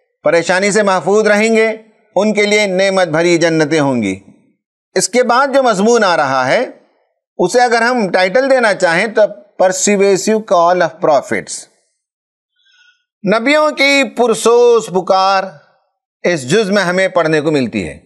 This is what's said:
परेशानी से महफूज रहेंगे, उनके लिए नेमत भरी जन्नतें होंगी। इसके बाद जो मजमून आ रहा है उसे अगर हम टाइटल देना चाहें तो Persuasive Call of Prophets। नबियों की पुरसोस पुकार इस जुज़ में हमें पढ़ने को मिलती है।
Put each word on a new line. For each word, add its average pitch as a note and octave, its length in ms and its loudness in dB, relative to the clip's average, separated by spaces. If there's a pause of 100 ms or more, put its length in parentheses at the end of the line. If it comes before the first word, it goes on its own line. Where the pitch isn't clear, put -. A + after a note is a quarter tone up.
(240)
परेशानी F3+ 480 0
से G#3+ 100 0
महफूज G3 440 0
रहेंगे, A3 540 0 (360)
उनके G#3 300 0
लिए G#3 200 0
नेमत F#3+ 420 0
भरी E3+ 300 0
जन्नतें D#3+ 420 0
होंगी। A2+ 400 -2 (760)
इसके A#3 260 -2
बाद B3 320 0
जो C4+ 80 2
मजमून A3+ 420 2
आ F3+ 100 2
रहा C3+ 300 0
है F3 420 -4 (520)
उसे G3+ 220 0
अगर A#3+ 220 2
हम A#3 280 -2
टाइटल F#3+ 380 0
देना B3 240 2
चाहें F3+ 460 -2
तो G#3+ 40 4 (420)
Persuasive G3 800 0 (100)
Call F3 300 2
of D#3+ 80 -2 (140)
Prophets। A#2+ 480 -2 (1700)
नबियों C#4 460 0
की C#4 320 2
पुरसोस A#3 840 2
पुकार F#3+ 720 -2 (640)
इस D#3+ 220 -2
जुज़ F#3+ 260 0
में G#3 100 0
हमें F3+ 300 -2
पढ़ने D#3+ 280 0
को D3+ 100 -2
मिलती A#2 320 -2
है। D#2 120 -10 (100)